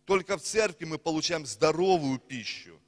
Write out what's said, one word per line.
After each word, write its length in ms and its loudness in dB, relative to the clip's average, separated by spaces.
Только 320 0
в 40 -14
церкви 440 -2
мы 120 -6
получаем 480 -2
здоровую 760 2
пищу, 680 -12